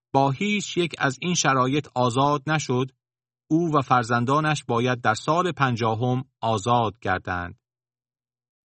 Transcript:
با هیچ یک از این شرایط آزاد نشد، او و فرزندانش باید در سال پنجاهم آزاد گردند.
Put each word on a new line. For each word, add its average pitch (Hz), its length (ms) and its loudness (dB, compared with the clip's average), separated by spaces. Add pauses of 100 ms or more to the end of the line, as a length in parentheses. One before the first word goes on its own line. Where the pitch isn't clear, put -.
(140)
با 135 180 4
هیچ 202 460 -4
یک 175 200 -2
از 135 240 -2
این 175 140 -2
شرایط 135 600 0
آزاد 135 540 0
نشد، 135 420 -2 (580)
او 160 260 2
و 143 60 4
فرزندانش 127 840 0
باید 123 380 0
در 110 120 2
سال 170 380 0
پنجاهم 120 760 0 (160)
آزاد 113 580 0
گردند. 92 600 -4 (1080)